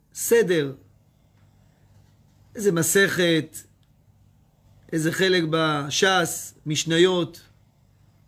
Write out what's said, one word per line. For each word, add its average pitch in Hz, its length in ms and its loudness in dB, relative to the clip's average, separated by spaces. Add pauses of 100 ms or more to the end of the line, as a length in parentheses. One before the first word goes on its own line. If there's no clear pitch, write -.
(140)
סדר, 175 600 0 (1800)
איזה 202 160 0
מסכת, 170 840 0 (1400)
איזה 160 160 -2
חלק 185 380 0
בש"ס, 160 1040 -2 (120)
משניות, 165 760 0 (880)